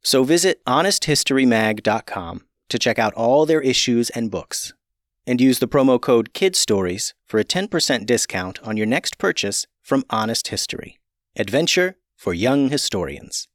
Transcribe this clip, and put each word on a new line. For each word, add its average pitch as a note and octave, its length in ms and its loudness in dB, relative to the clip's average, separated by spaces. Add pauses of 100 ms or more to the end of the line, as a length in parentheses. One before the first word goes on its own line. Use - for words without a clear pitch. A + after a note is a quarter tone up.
So C3 220 2
visit E3+ 420 2
honest D#3+ 380 0
history C3+ 420 0
mag A2 380 2
dot A2 220 0
com F#2 400 -10 (240)
to A#2 100 -4
check A#2 180 0
out A2 180 0
all C3 300 4
their D#3 140 2
issues B2 520 0
and A#2 200 -6
books. - 400 -10 (560)
And B2 140 2
use C3 180 6
the A#2+ 80 2
promo C3 320 4
code A#2 340 2
Kid F#3+ 220 0
Stories F#2+ 580 0 (120)
for - 120 -2
a G#2+ 60 2
ten F#3+ 240 -2
percent C3 380 -2
discount G2 580 -2
on G#2+ 140 -4
your G#2+ 80 0
next C3 320 -4
purchase - 500 -2 (140)
from C3+ 280 -2
Honest A2 380 -4
History. - 540 -10 (340)
Adventure E3 600 0 (180)
for - 180 -6
young B2+ 360 2
historians. - 840 -6